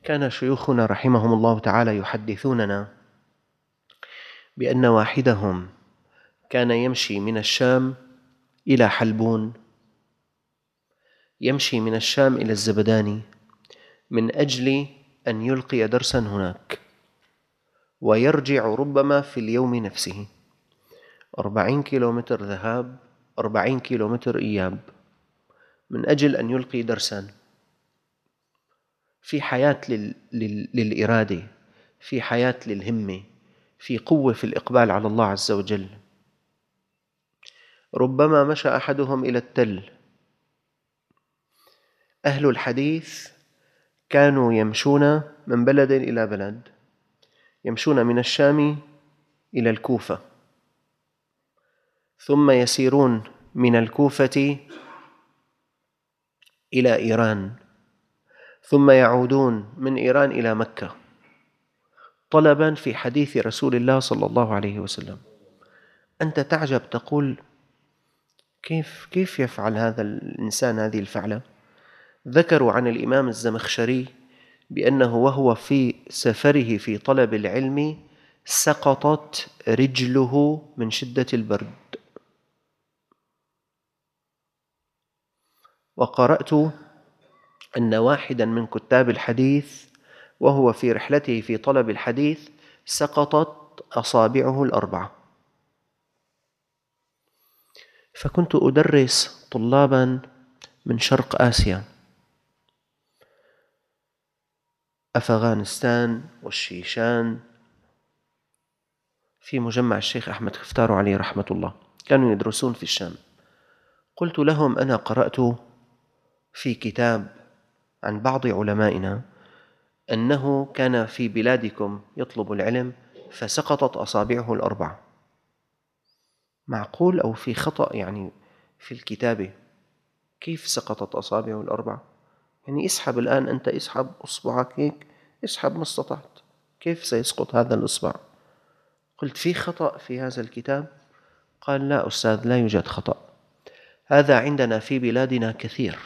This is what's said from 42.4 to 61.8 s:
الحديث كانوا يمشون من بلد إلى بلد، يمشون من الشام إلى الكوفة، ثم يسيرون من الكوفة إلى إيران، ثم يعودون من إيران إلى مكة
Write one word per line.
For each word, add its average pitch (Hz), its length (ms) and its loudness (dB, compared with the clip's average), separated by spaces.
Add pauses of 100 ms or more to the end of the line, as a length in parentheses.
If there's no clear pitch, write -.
الحديث 139 840 -2 (800)
كانوا 139 440 6
يمشون 143 680 2 (240)
من 120 180 2
بلد 135 280 4
إلى 123 340 0
بلد، 104 420 -8 (960)
يمشون 120 420 2
من 120 120 2
الشام 147 600 2 (760)
إلى 113 160 2
الكوفة، 107 480 -4 (2000)
ثم 143 320 4
يسيرون 127 720 4 (320)
من 123 220 4
الكوفة 139 840 2 (2250)
إلى 123 220 4
إيران، 110 560 0 (1120)
ثم 139 280 6
يعودون 123 880 4
من 135 200 -2
إيران 127 340 4
إلى 113 240 0
مكة 107 420 -6 (1300)